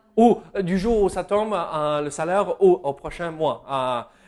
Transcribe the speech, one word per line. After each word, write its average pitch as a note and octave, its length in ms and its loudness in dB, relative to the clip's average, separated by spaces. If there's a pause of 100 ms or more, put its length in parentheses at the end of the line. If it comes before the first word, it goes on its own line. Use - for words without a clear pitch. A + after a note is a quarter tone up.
(160)
Ou, A3+ 240 6 (140)
euh, G3+ 80 -4
du F#3 160 -2
jour G#3+ 240 2
où F#3+ 60 4
ça F3+ 160 -4
tombe, G3+ 300 -2
euh, D3+ 480 -2
le D3 80 -6
salaire, F3 520 -2
ou F#3 200 6
au C#3+ 100 -4
prochain E3 380 -8
mois. D#3 380 -4
Euh, B2+ 340 -2 (260)